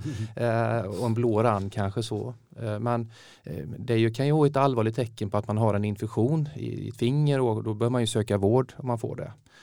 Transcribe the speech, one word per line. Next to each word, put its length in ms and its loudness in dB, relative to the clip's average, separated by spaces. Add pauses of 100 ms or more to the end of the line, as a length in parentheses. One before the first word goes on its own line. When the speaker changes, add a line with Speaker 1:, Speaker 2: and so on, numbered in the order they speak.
(160)
Speaker 1:
<laughs> 200 -8
Speaker 2:
Eh, 440 0
och 260 -4
en 80 0
blå 280 2
rand 300 0
kanske 300 -2
så. 320 -6 (260)
Eh, 180 -6
men, 340 -4 (300)
eh, 240 -10 (120)
det 160 -4
är 40 4
ju, 120 4
kan 160 0
ju 60 4
vara 140 6
ett 100 0
allvarligt 400 2
tecken 340 -4
på 80 0
att 100 -2
man 100 0
har 160 4
en 100 0
infektion 720 0
i, 100 -8
i 220 -6
ett 80 -10
finger 440 2
och 240 2
då 100 -2
bör 160 0
man 100 2
ju 60 2
söka 320 2
vård 380 4
om 100 -10
man 120 -2
får 180 -6
det. 160 -10 (300)